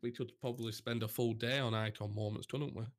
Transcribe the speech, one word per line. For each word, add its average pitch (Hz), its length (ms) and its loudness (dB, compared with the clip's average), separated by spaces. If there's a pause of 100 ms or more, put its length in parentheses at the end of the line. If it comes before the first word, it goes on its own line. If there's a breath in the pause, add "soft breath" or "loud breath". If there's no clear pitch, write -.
we 120 100 -2
could 120 280 -6
probably 117 320 -2
spend 117 320 0
a 110 60 2
full 120 240 4
day 120 260 2
on 117 140 2
icon 107 420 0
moments, 107 320 -2
couldn't 143 260 -2
we? 110 100 -4 (160)